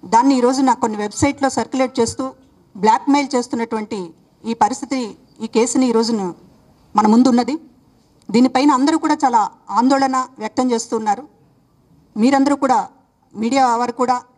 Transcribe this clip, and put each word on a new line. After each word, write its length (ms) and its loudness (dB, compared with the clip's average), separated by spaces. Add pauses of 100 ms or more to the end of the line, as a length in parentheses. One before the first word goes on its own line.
(120)
దాన్ని 260 4
ఈ 60 0
రోజున 260 2 (100)
కొన్ని 220 -2
వెబ్సైట్లో 540 -2
సర్క్యులేట్ 420 -4
చేస్తూ 260 -2 (580)
బ్లాక్‌మెయిల్ 520 2
చేస్తున్నటువంటి 640 -6 (520)
ఈ 120 -4
పరిస్థితి, 360 -4 (460)
ఈ 100 -8
కేసుని 360 2
ఈ 60 0
రోజున 260 0 (760)
మన 140 2
ముందు 200 6
ఉన్నది. 220 0 (800)
దీనిపైన 440 4
అందరూ 260 0
కూడా 180 0
చాలా 200 2 (360)
ఆందోళన 380 2 (260)
వ్యక్తం 300 -4
చేస్తున్నారు. 520 -4 (1000)
మీరందరూ 420 2
కూడా, 160 2 (600)
మీడియా 220 2 (180)
వారు 180 -6
కూడా 160 0 (220)